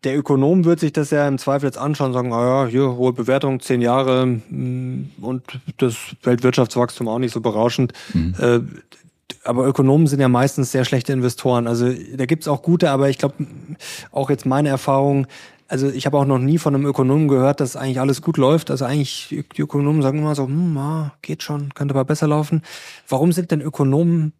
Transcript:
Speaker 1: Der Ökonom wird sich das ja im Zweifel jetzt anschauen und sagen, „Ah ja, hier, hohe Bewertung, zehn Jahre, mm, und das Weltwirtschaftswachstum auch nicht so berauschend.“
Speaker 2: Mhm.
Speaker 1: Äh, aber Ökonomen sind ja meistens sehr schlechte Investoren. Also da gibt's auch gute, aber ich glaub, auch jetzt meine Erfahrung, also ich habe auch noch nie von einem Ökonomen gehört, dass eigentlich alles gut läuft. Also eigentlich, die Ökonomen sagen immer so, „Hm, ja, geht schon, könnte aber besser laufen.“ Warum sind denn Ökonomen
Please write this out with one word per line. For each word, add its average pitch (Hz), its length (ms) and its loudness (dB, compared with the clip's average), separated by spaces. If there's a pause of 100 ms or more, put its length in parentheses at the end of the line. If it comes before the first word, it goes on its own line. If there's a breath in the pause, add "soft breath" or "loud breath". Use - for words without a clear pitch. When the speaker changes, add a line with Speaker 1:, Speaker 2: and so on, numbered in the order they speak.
Speaker 1:
Der 135 140 -2
Ökonom 147 480 2
wird 165 160 4
sich 151 120 0
das 151 180 -2
ja 147 180 2
im 135 80 -2
Zweifel 143 300 -2
jetzt 131 100 -4
anschauen 139 320 -2
und 123 60 -2
sagen, 123 180 -2
„Ah 123 320 2
ja, - 40 -2
hier, 127 280 0
hohe 127 160 2
Bewertung, 131 480 0
zehn 123 220 0
Jahre, 127 440 2
mm, 127 840 -6 (100)
und 123 220 -6 (340)
das 120 200 0 (260)
Weltwirtschaftswachstum 123 840 0
auch 113 120 -4
nicht 123 140 -4
so 117 100 -6
berauschend.“ 117 500 0 (220 loud breath)
Speaker 2:
Mhm. 85 240 -2
Speaker 1:
Äh, 120 220 2 (840)
aber 123 220 0
Ökonomen 139 400 4
sind 139 140 0
ja 131 80 4
meistens 127 440 2
sehr 127 140 0
schlechte 135 260 -2
Investoren. 123 540 0
Also 120 260 0 (240)
da 131 80 -2
gibt's 160 240 -2
auch 143 140 -2
gute, 165 280 2
aber 139 200 2
ich 131 80 -2
glaub, 143 160 -2 (760 loud breath)
auch 139 200 -4
jetzt 135 160 0
meine 139 240 2
Erfahrung, 139 560 2 (420 loud breath)
also 135 220 -2
ich 135 160 -6
habe 143 100 0
auch 139 100 4
noch 135 120 2
nie 139 180 2
von 151 180 0
einem 139 120 2
Ökonomen 139 420 2
gehört, 139 320 2
dass 131 160 -2
eigentlich 131 240 -4
alles 135 220 0
gut 165 160 -2
läuft. 151 320 4
Also 135 160 -2
eigentlich, 143 580 -4 (120)
die 151 60 -2
Ökonomen 147 380 0
sagen 139 180 2
immer 151 160 0
so, 139 120 -2
„Hm, 160 300 0
ja, 151 440 -4
geht 156 220 -10
schon, 143 320 -6
könnte 139 200 -2
aber 131 120 2
besser 151 200 0
laufen.“ 151 360 2 (460 loud breath)
Warum 147 240 2
sind 170 180 -2
denn 151 100 0
Ökonomen 151 800 2